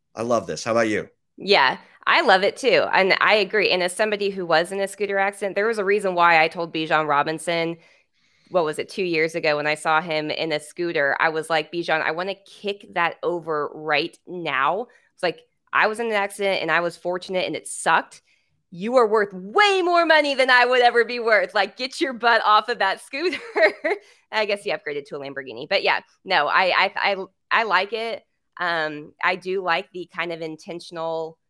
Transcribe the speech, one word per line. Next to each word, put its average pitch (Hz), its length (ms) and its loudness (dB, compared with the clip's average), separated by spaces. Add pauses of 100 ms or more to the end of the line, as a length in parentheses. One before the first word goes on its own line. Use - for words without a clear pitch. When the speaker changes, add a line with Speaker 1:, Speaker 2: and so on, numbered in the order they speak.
(160)
Speaker 1:
I 110 80 -6
love 117 240 0
this. 78 160 -8
How 110 80 -2
about 113 180 2
you? 101 200 -2 (280)
Speaker 2:
Yeah, 175 400 2 (300)
I 277 140 4
love 196 220 6
it - 140 0
too. 170 340 4
And 190 300 4
I 190 140 4
agree. 196 340 2
And 180 140 0
as 180 120 -2
somebody 208 360 -2
who 185 160 -8
was 165 240 2
in 196 80 -4
a 196 80 -2
scooter 196 320 -4
accident, 196 360 -4
there 202 120 0
was 233 100 -2
a 202 80 -2
reason 196 300 0
why 170 260 6
I 160 60 4
told 170 260 -6
Bijan 160 340 0
Robinson, 160 720 -2 (720)
what 175 160 2
was 151 140 -4
it, - 100 -8
two - 140 -6
years 165 320 0
ago 156 220 0
when 147 100 -2
I 151 80 0
saw 156 260 0
him 156 300 -4
in 160 200 -4
a 151 80 -2
scooter, 156 600 -2
I 165 100 2
was 156 220 -4
like, 156 200 -2
"Bijan, 170 300 -2
I 143 100 -2
wanna 185 220 -6 (140)
kick 202 480 -10
that 170 260 -2
over 156 540 -4
right 151 500 -2
now." 165 640 -2 (260)
It's - 80 -20
like, 165 200 -4 (300)
"I 156 140 4
was 214 140 -2
in 233 80 -4
an 226 60 -2
accident 202 500 -2
and 160 80 -4
I 160 80 2
was 170 180 -4
fortunate 180 480 -4
and 156 100 -6
it - 120 -12
sucked. - 560 -2 (480)
You 202 240 -4
are 240 120 6
worth 208 260 0
way 370 500 2
more 339 240 2
money 302 260 4
than 262 160 2
I 247 160 6
would 254 160 4
ever 233 240 4
be 240 140 -6
worth. 214 340 2
Like, 202 240 -2
get 262 240 -8
your 269 120 -2
butt 233 300 2
off 214 260 4
of 226 100 -4
that 190 220 0
scooter." 285 360 -4 (160)
<laughs> - 800 -2
I 214 140 -2
guess 202 180 -4
he 196 80 -4
upgraded 147 380 -6
to 160 80 -10
a - 20 -12
Lamborghini. 135 500 -12
But 196 140 0
yeah, 160 160 2 (260)
no, 170 220 2
I, 175 280 2
I, 196 200 2
I, 190 300 -2 (260)
I 214 120 2
like 202 300 0
it. 226 300 -8 (360)
Um, 160 540 -4 (100)
I 185 120 2
do 185 260 -4
like 180 300 -2
the 175 200 -12
kind 170 200 -6
of 165 100 -8
intentional 165 960 -10 (120)